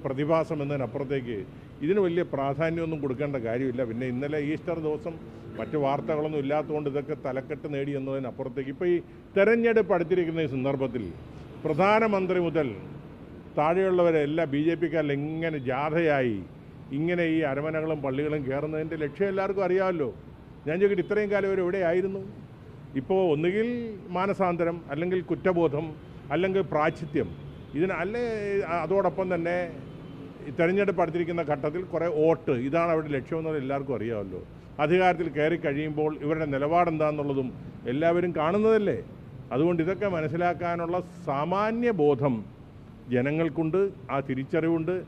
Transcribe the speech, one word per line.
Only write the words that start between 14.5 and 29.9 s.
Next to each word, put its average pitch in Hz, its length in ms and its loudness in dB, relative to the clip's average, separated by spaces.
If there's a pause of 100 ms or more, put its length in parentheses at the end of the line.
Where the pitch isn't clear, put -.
ബി 143 140 2
ജെ 170 140 4
പിക്കാരിലും 151 320 2 (160)
ഇങ്ങനെ 160 280 -2 (120)
ജാഥയായി 143 680 2 (640)
ഇങ്ങനെ 170 260 0 (120)
ഈ - 20 2 (140)
അരമനകളും 156 540 -2
പള്ളികളും 147 420 -2
കയറുന്നതിൻ്റെ 156 560 -4
ലക്ഷ്യം 170 280 0
എല്ലാവർക്കും 190 360 0
അറിയാമല്ലോ. 180 420 2 (580)
ഞാൻ 156 140 0
ചോദിക്കട്ടെ, 196 240 4
ഇത്രയും 208 260 0
കാലം 196 180 2
ഇവർ 190 140 2
എവിടെയായിരുന്നു? 185 580 0 (760)
ഇപ്പോൾ 190 220 2 (120)
ഒന്നുകിൽ 185 340 2 (500)
മാനസാന്തരം, 175 600 2 (140)
അല്ലെങ്കിൽ 180 280 0 (120)
കുറ്റബോധം, 165 540 2 (480)
അല്ലെങ്കിൽ 190 280 2 (120)
പ്രായശ്ചിത്യം. 151 560 2 (480)
ഇതിന് 180 260 0
അല്ലേ, 226 200 -2 (600)
അതോടൊപ്പം 185 520 2
തന്നെ 170 220 0 (880)